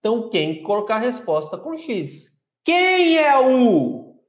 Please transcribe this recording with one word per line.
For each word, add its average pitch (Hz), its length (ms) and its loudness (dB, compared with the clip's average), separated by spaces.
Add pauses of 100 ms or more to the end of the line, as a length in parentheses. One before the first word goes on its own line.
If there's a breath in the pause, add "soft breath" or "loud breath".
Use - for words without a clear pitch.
Então, 226 280 -2
quem 156 360 -4
colocar 208 320 -2
a 220 40 -2
resposta 180 560 -4
com 311 220 -12
x? - 680 -10 (200)
Quem 349 540 2
é 294 200 4
o 247 760 2 (120)